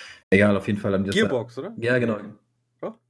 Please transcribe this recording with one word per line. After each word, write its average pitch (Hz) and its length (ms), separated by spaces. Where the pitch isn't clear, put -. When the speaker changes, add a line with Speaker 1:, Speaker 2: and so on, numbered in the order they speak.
Speaker 1:
Egal, 101 260
auf 95 100
jeden 104 140
Fall 98 140
haben 95 100
die 98 60
das - 60
Speaker 2:
Gearbox, 131 420
Speaker 1:
dann 143 80
Speaker 2:
oder? 226 100
Speaker 1:
Ja, 123 220
genau. 113 200
Speaker 2:
Doch? 214 180